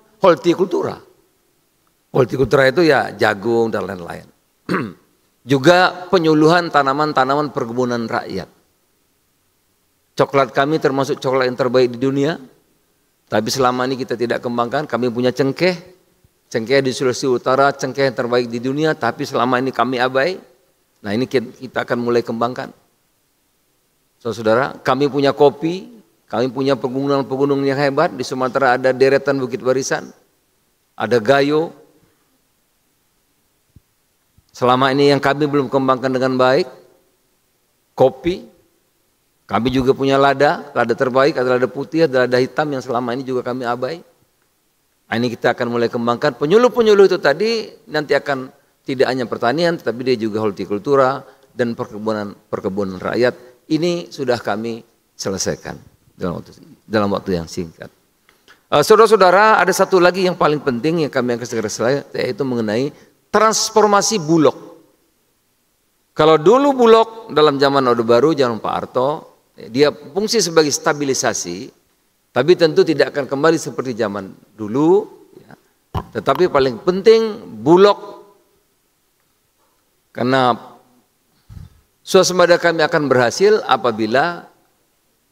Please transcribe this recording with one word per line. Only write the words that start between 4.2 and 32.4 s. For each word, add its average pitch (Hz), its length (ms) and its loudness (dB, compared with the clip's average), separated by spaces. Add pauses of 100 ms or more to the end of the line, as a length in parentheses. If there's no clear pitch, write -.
<clears throat> 123 240 -6 (560)
Juga 175 560 4
penyuluhan 160 640 4
tanaman-tanaman 143 800 0
perkebunan 120 560 -4
rakyat. 104 400 -8 (1700)
Coklat 135 400 -2
kami 151 240 0
termasuk 139 400 -2
coklat 131 320 -2
yang 120 80 -8
terbaik 127 320 2
di 117 80 -12
dunia. 139 400 -2 (880)
Tapi 110 240 -2
selama 123 320 0
ini 127 160 -4
kita 127 160 -6
tidak 117 240 -4
kembangkan, 120 480 -4
kami 120 240 -2
punya 123 240 -2
cengkeh. 165 560 -2 (640)
Cengkeh 131 320 0
di 127 80 -2
Sulawesi 127 320 -2
Utara, 131 480 2
cengkeh 135 400 -2
yang - 0 -
terbaik 123 320 -2
di 117 160 -8
dunia, 151 320 -2
tapi 117 320 -4
selama 127 320 0
ini 127 160 -2
kami 123 240 -2
abai. 131 400 0 (640)
Nah, 104 80 -8
ini 117 160 -2
ki-, 127 400 -4
kita 117 160 -6
akan 127 160 -4
mulai 120 240 0
kembangkan. 120 480 -6 (1500)
Saudara-saudara, 113 640 -2
kami 135 240 0
punya 139 240 0
kopi, 165 560 0 (400)
kami 117 240 -4
punya 135 240 -2
pegunungan-pegunungan 139 880 -2
yang 139 160 -2
hebat. 143 320 0
Di 123 80 -10
Sumatera 131 560 0
ada 131 160 0
deretan 135 480 2
bukit 120 240 -8
barisan, 131 480 -4 (800)
ada 110 240 0
gayo. 143 560 2 (2750)